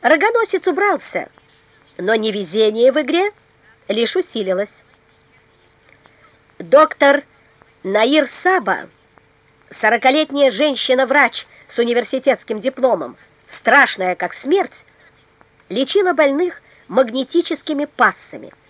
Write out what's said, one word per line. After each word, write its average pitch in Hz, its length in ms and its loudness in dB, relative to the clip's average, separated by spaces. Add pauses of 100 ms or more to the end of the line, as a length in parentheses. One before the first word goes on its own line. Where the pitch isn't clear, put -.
Рогоносец 392 640 0
убрался, 359 640 -2 (720)
но 196 180 -2
невезение 214 800 0
в 302 80 0
игре 339 300 -2 (580)
лишь 226 260 -2
усилилось. 202 560 -4 (1900)
Доктор 277 640 2 (600)
Наир 247 460 0 (120)
Саба, 339 460 -2 (920)
сорокалетняя 269 680 2
женщина-врач 262 960 0 (220)
с - 100 -20
университетским 233 840 -2
дипломом, 220 560 -4 (320)
страшная 226 640 0
как 180 180 -6
смерть, 330 520 -4 (840)
лечила 320 460 0
больных 302 480 0 (260)
магнетическими 269 960 -2
пассами. - 680 -4 (160)